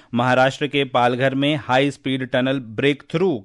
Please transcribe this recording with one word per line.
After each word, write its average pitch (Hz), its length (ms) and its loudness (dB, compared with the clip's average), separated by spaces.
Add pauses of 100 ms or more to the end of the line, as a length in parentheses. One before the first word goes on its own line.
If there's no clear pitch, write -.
(140)
महाराष्ट्र 127 540 2
के 139 180 0
पालघर 127 500 0
में 143 220 0
हाई 135 340 0
स्पीड 131 380 -6
टनल 135 300 0 (120)
ब्रेक 135 400 -2
थ्रू 165 340 0